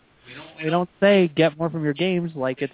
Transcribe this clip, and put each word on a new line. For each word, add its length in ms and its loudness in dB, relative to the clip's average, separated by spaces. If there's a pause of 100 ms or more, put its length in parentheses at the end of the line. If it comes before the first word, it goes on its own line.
(600)
we 80 -4
don't 200 -2 (100)
say 300 4
get 280 0
more 120 -4
from 160 -6
your 80 0
games 420 -2
like 260 -6
it's 120 -8